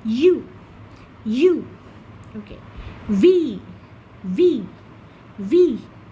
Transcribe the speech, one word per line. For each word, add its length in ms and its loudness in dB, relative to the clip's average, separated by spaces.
you, 200 4
you। 360 2
ওকে। 220 -18
ভি, 380 2
ভি, 260 2
ভি, 360 0